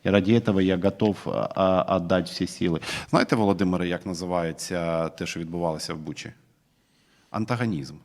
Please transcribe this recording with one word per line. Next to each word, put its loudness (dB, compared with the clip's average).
И 0
ради 6
этого 4
я 4
готов, 2
а, -2
а, 2
отдать 0
все -4
силы. -2
Знаете, 2
Володимире, 2
як -4
називається -2
те, -8
що -6
відбувалося -4
в -10
Бучі? -12
Антагонізм. -2